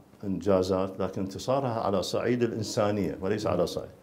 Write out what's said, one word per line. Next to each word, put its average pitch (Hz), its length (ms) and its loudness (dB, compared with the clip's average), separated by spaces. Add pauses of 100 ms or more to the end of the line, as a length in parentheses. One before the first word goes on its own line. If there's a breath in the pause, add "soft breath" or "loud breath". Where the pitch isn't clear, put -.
(240)
إنجازات، 95 760 2
لكن 95 200 -2
انتصارها 117 600 -2
على 98 220 2
صعيد 117 400 0
الإنسانية 104 760 0
وليس 101 260 -2
على 85 200 2
صعيد - 240 -6 (120)